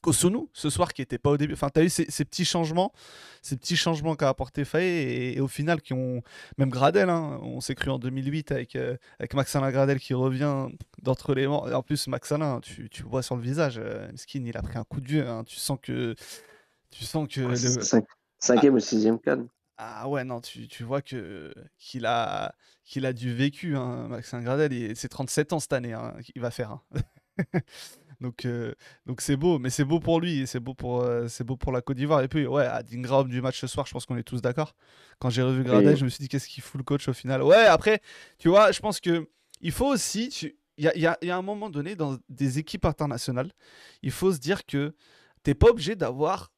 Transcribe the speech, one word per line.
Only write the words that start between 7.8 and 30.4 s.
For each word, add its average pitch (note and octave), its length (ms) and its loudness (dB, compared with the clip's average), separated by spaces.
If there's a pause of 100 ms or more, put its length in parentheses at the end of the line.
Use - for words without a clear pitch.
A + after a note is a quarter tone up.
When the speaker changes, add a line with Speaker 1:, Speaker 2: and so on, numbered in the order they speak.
Speaker 1:
en C3 80 -2
deux B2 120 -4
mille C3 200 -4
huit D3 220 -4
avec, B2+ 240 -4
euh, B2 220 -4 (200)
avec - 140 -8
Max C3+ 240 0
Alain C3+ 140 2
Gradel C3+ 280 4
qui - 140 -6
revient C3 540 0 (340)
d'entre C3 340 0
les C3 120 2
morts. B2+ 240 -2
Et A#2+ 40 0
en B2+ 80 0
plus, - 260 -4
Max B2+ 240 -6
Alain, D3 280 0
tu, - 300 -16
tu - 120 -14
vois C3 200 -4
sur B2+ 120 -4
le B2 60 -4
visage, C3 420 0
euh, G#2+ 280 -8
Meskin, - 340 -10
il A#2 140 -8
a - 40 -6
pris - 140 -6
un A2 80 -6
coup - 160 -8
de C3 80 -10
vieux, D3 180 2
hein. A2+ 180 -8
Tu - 120 -16
sens - 240 -4
que, B2 340 -4 (760)
tu - 140 -14
sens D3+ 220 -4
que - 140 -6
Speaker 2:
Ouais, B2 120 -2
Speaker 1:
le B2 40 0
Speaker 2:
c'est B2 260 0
cinq-, G#2+ 220 4 (340)
cinquième B2+ 360 6
Speaker 1:
Ah. - 20 4
Speaker 2:
ou A2+ 40 6
sixième A2 380 2
can. - 280 -2 (320)
Speaker 1:
Ah A2+ 320 -12
ouais, C#3 140 -2
non, B2 180 -8
tu, A#2 260 -16
tu - 160 -14
vois C3+ 160 -2
que, F#2+ 500 -12 (280)
qu'il - 260 -10
a, G#2+ 500 -2 (300)
qu'il C3+ 220 -4
a C3 80 -2
du B2 200 -4
vécu, C#3+ 400 -2
hein, B2 360 -4
Max A#2+ 240 -10
Alain A#2+ 100 -8
Gradel. C#3 300 2
Il, A#2 220 -6
c'est B2+ 120 -10
trente-sept D3 460 -2
ans D#3 60 -2
cette - 120 -6
année, B2 220 -4
hein, A#2 280 -10
qu'il B2 200 -12
va A#2+ 80 -2
faire, A2 220 -8
hein. - 100 -14 (560)
<laughs> E3+ 260 -2 (560)
Donc, B2+ 260 -8
euh, A#2+ 260 -4 (340)
donc B2+ 140 -8
c'est C#3+ 160 0
beau, D#3+ 220 4
mais B2+ 120 -2
c'est C#3 140 2
beau D3+ 140 2
pour E3 220 2
lui, E3+ 200 -2